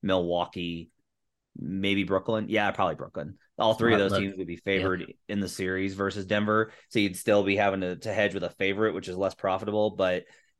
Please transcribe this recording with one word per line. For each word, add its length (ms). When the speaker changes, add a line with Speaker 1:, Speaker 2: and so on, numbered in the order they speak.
Speaker 1:
Milwaukee, 880
maybe 500
Brooklyn. 440
Yeah, 220
probably 240
Brooklyn. 420
All 160
three 180
of 60
Speaker 2:
Not 60
Speaker 1:
those 80
Speaker 2:
look-, 80
Speaker 1:
teams 160
would 100
be 80
favored 460
Speaker 2:
yeah. 120
Speaker 1:
in 140
the 60
series 460
versus 320
Denver. 460
So 100
you'd 200
still 260
be 120
having 260
to, 160
to 140
hedge 220
with 100
a 60
favorite, 460
which 140
is 60
less 200
profitable. 560
But 320